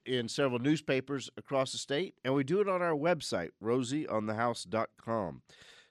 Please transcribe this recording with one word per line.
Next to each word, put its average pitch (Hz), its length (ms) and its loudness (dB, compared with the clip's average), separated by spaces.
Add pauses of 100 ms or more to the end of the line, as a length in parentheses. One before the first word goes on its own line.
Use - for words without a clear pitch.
in 120 240 -2
several 123 320 2
newspapers 139 760 0
across 131 360 -2
the 117 60 -6
state, 151 440 -4
and 131 120 2
we 139 100 2
do 170 160 2
it 202 80 2
on 185 140 0
our 170 120 2
website, 139 640 0
rosie 127 480 0
on 107 200 0
the 107 80 0
house 117 300 0
dot 110 340 0
com. 95 440 -2 (480)